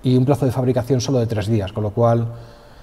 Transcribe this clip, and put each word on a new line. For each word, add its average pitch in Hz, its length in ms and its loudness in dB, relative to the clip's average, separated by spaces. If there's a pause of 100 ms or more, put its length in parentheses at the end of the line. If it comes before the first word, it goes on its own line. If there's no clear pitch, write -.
Y 127 140 2
un 127 80 4
plazo 135 200 0
de 131 60 2
fabricación 127 500 0
solo 127 200 0
de 113 80 0
tres 107 180 -4
días, 104 260 -2
con 107 120 -4
lo 104 60 -2
cual 117 420 2 (500)